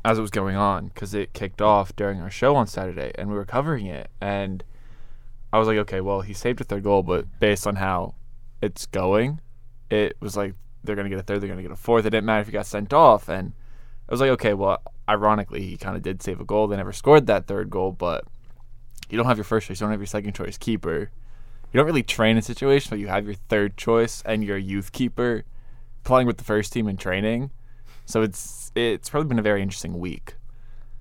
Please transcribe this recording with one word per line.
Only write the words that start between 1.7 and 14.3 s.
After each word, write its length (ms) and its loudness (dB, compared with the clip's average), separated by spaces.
during 240 -2
our 100 -8
show 260 4
on 100 4
Saturday, 500 -6
and 140 -6
we 60 -4
were 80 -4
covering 420 -2
it, 240 -10
and 420 -4
I 60 6
was 100 6
like, 100 4
"Okay, 220 -2
well, 220 0
he 100 -8
saved 280 -2
a 40 -4
third 200 -4
goal," 180 6
but 240 0
based 260 4
on 100 0
how 380 -2
it's 260 -4
going, 540 2
it 300 2
was 160 -6
like, 180 -2
they're 120 -4
gonna 120 -4
get 100 -4
a 40 -6
third, 180 -2
they're 80 -4
gonna 140 -6
get 80 -10
a 60 -12
fourth. 300 4
It 40 2
didn't 160 2
matter 140 4
if 60 -4
he 60 -12
got 140 -2
sent 260 -4
off, 360 8
and 240 -4
I 40 -2
was 80 0
like, 100 4